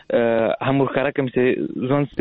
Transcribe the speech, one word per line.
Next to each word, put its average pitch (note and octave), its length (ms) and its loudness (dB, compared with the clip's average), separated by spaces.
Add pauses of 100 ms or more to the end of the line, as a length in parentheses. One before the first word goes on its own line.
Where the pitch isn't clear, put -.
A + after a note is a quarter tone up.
(140)
اه، A#2 560 0
هم C#3 120 2
ورښکاره C3+ 300 0
کړم C3+ 160 -2
چې B2+ 140 0 (460)
ژوند C#3+ 200 0 (140)